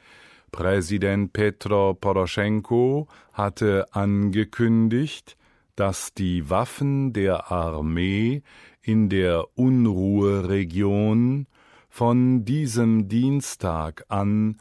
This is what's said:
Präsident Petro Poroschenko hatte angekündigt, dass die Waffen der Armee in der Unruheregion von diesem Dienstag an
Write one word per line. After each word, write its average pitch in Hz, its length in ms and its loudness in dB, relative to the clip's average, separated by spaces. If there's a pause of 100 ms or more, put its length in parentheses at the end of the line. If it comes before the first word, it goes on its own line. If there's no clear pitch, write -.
(500)
Präsident 98 840 -2
Petro 101 640 0
Poroschenko 107 1120 0 (260)
hatte 101 640 -2
angekündigt, 110 1400 0 (400)
dass 98 360 -4
die 87 380 -4
Waffen 135 600 -2
der 95 400 -2
Armee 90 880 -2 (400)
in 110 280 2
der 90 340 2 (120)
Unruheregion 101 1900 2 (420)
von 123 560 2
diesem 113 640 0
Dienstag 107 1000 -2
an 104 520 0